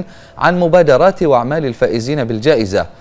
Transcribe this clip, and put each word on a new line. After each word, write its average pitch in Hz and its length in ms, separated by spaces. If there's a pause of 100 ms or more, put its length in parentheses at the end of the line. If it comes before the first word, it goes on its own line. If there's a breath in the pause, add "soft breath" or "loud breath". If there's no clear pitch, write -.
(380 loud breath)
عن 175 220
مبادرات 170 640
وأعمال 143 420
الفائزين 120 580
بالجائزة، 110 640 (160 loud breath)